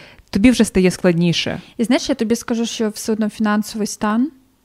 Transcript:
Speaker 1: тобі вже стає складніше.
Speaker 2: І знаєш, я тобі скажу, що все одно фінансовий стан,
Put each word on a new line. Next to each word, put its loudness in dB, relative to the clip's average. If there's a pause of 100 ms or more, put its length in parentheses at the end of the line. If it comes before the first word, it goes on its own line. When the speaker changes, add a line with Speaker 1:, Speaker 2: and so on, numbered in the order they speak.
(300)
Speaker 1:
тобі 4
вже 4
стає 2
складніше. 0 (160)
Speaker 2:
І -2
знаєш, 0
я 0
тобі -2
скажу, -4
що -4
все -6
одно -2
фінансовий -2
стан, -2 (340)